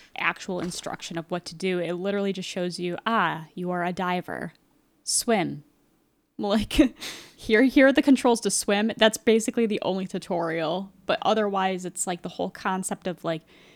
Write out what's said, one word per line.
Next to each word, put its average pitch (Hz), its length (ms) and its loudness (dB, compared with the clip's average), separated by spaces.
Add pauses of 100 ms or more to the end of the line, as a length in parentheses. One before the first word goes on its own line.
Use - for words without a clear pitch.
(180)
actual 180 440 -4
instruction - 560 -8
of 165 120 -8
what 175 140 -4
to - 120 -14
do. 185 240 -2
It 170 160 -4
literally 196 360 -2
just 190 160 -6
shows 180 320 -4
you, 175 160 -4 (100)
"Ah, 165 480 0
you 180 180 -6
are 180 120 -2
a 175 80 -2
diver. 180 600 -4 (500)
Swim." 156 600 0 (720)
Like, 208 340 0 (400)
<laughs> - 240 -18
here, 220 280 4
here 269 240 8
are 277 40 8
the 277 100 4
controls 247 400 6
to 202 80 -2
swim. 208 460 0
That's 220 220 4
basically 226 480 2
the 214 160 -2
only 185 260 -2
tutorial. 170 840 -4 (120)
But - 160 0
otherwise, 196 600 0
it's, - 240 -8
like, 180 140 -4
the - 80 -10
whole 180 200 -4
concept 190 580 -4
of, 170 180 -6
like, 165 160 -4 (340)